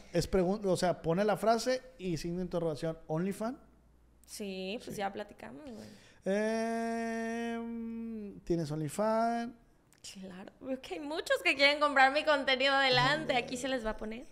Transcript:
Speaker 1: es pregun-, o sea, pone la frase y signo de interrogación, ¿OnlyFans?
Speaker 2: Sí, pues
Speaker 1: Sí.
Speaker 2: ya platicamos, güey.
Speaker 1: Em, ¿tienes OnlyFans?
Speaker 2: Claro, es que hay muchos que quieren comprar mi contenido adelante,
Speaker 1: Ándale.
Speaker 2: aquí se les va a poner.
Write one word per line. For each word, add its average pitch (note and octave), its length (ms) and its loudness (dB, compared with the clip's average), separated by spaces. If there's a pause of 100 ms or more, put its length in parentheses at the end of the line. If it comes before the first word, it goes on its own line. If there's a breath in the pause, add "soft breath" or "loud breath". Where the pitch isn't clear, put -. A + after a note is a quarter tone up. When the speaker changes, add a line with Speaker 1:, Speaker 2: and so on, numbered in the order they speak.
(120)
Speaker 1:
es E3+ 180 2
pregun-, G3 360 2
o F3+ 100 4
sea, F3 260 0
pone E3+ 220 2
la G3+ 120 2
frase A#3 460 2 (160)
y F3+ 180 -2
signo F3 220 -6
de F#3 60 -2
interrogación, E3 600 -4
¿OnlyFans? G3 520 -4 (680)
Speaker 2:
Sí, F#3+ 560 -8
pues E3 140 -12
Speaker 1:
Sí. - 20 -6
Speaker 2:
ya G3 140 -4
platicamos, A3 520 -12
güey. G#3+ 240 -14 (360 loud breath)
Speaker 1:
Em, A3+ 2250 -4
¿tienes E3 300 -2
OnlyFans? A3 840 0 (600)
Speaker 2:
Claro, F#3+ 400 -14 (160)
es C4 120 -2
que - 140 -10
hay E4 60 -6
muchos D#4+ 440 0
que E4 120 6
quieren C#4+ 220 6
comprar C#4 340 6
mi D4+ 120 2
contenido C4+ 480 4
adelante, C4+ 640 4
Speaker 1:
Ándale. B3 40 2
Speaker 2:
aquí B3 180 -2
se C4 120 -4
les B3+ 160 -2
va A3 60 -2
a G#3+ 60 -4
poner. A3 360 -8